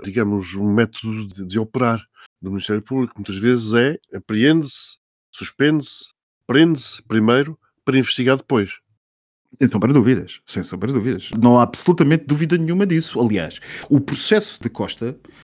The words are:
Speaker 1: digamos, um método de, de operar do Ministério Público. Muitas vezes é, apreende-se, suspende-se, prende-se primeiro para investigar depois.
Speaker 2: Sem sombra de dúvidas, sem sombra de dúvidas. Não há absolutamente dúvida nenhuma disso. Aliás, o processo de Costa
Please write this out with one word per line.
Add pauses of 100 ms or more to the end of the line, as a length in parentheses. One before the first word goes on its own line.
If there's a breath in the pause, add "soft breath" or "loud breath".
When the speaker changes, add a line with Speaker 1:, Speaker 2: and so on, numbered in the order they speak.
Speaker 1:
digamos,
um
método
de,
de
operar (440 soft breath)
do
Ministério
Público.
Muitas
vezes
é, (160)
apreende-se, (340)
suspende-se, (360)
prende-se
primeiro (260)
para
investigar
depois. (840)
Speaker 2:
Sem
sombra
de
dúvidas,
sem
sombra
de
dúvidas.
Não
há
absolutamente
dúvida
nenhuma
disso.
Aliás, (300 loud breath)
o
processo
de
Costa (300 loud breath)